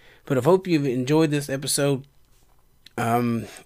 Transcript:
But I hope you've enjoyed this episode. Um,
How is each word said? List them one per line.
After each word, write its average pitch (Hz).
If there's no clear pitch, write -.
But 135
I 120
hope 185
you've 151
enjoyed 139
this 143
episode. 139
Um, 117